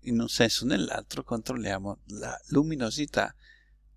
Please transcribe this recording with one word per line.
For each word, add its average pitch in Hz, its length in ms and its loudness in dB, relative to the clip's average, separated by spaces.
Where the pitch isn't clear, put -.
in 120 180 2
un 117 80 0
senso - 360 4
o 120 40 -2
nell'altro, - 560 -2
controlliamo 104 840 -4
la - 420 -8
luminosità 143 840 2